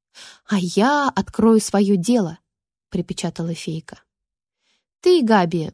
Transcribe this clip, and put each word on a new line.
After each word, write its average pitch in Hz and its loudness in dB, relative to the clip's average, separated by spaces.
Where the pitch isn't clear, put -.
«А 208 -2
я 226 2
открою 220 2
свое 202 0
дело», — 180 -2
припечатала 170 -6
фейка. - -12
«Ты, 359 2
Габи, 180 0